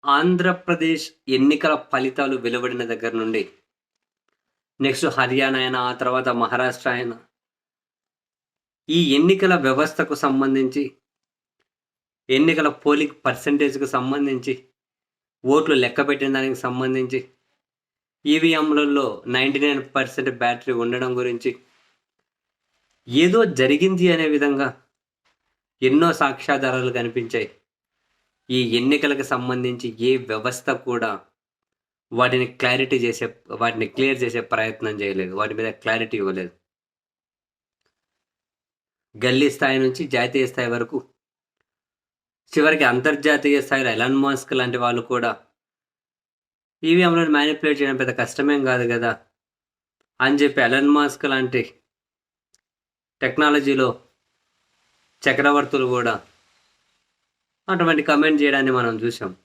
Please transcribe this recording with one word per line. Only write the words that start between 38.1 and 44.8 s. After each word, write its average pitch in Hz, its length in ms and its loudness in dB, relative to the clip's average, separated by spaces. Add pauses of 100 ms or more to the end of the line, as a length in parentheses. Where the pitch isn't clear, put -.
గల్లీ 131 260 2
స్థాయి 135 280 0
నుంచి 131 280 0
జాతీయ 127 400 -2
స్థాయి 123 240 -4
వరకు, 120 380 -6 (1500)
చివరికి 147 260 4
అంతర్జాతీయ 143 760 2
స్థాయిలో 131 300 -2
ఎలాన్ 120 260 0
మస్క్ 135 360 -2
లాంటి 127 260 -2
వాళ్ళు 120 240 -2